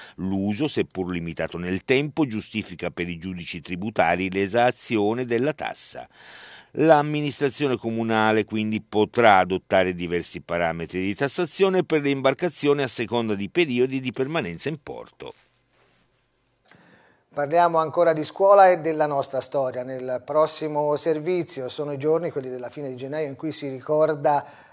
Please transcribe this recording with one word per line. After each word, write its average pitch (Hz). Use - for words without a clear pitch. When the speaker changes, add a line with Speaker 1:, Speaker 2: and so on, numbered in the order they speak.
Speaker 1:
L'uso, 98
seppur 92
limitato 82
nel 90
tempo, 143
giustifica 104
per 87
i 85
giudici 87
tributari 90
l'esazione 110
della 120
tassa. -
L'amministrazione 147
comunale 113
quindi 110
potrà 107
adottare 92
diversi 87
parametri 85
di 95
tassazione 180
per 151
le 143
imbarcazioni 143
a 131
seconda 117
di 98
periodi 131
di 127
permanenza 147
in 156
porto. -
Speaker 2:
Parliamo 165
ancora 160
di 156
scuola 196
e 180
della 156
nostra 139
storia. 127
Nel 127
prossimo 151
servizio 156
sono 143
i 139
giorni, 156
quelli 131
della 123
fine 143
di 127
gennaio, 139
in 139
cui 160
si 143
ricorda, 147